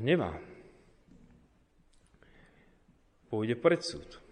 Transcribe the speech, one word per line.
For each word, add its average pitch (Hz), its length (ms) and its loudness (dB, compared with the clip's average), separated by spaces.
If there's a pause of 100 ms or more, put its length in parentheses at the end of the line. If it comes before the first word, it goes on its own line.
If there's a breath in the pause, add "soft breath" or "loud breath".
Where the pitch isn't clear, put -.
hnevá, 120 400 2 (3000 soft breath)
pôjde 110 320 0
pred 165 240 4
súd. - 240 -10 (240)